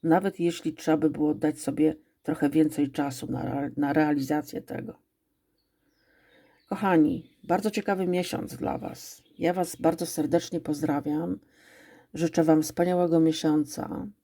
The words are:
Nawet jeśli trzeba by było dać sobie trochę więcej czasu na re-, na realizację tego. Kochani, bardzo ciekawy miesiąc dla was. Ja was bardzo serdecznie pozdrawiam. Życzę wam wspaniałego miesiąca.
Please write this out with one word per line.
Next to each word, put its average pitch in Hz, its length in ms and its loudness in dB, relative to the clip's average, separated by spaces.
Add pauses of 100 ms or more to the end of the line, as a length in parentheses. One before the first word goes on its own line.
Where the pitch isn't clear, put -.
Nawet 180 360 2
jeśli 165 340 -2
trzeba 156 240 0
by 156 120 4
było 151 240 0
dać 151 260 -2
sobie 147 360 0 (300)
trochę 147 240 0
więcej 147 420 2
czasu 143 400 -6
na - 120 -4
re-, 139 340 -4
na 143 160 0
realizację 151 680 0
tego. - 380 -12 (1700)
Kochani, 180 760 2
bardzo 202 280 0
ciekawy 196 360 -2
miesiąc 180 480 -2
dla - 220 -4
was. - 460 -14 (140)
Ja 175 160 0
was 180 220 -2
bardzo 165 300 0
serdecznie 165 540 -2
pozdrawiam. 151 800 -4 (760)
Życzę 165 300 0
wam 156 180 6
wspaniałego 175 580 2
miesiąca. 156 880 0 (160)